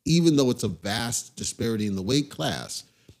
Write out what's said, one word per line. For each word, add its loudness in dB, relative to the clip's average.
even 4
though 6
it's -2
a 0
vast -4
disparity -2
in -2
the -4
weight 0
class, -6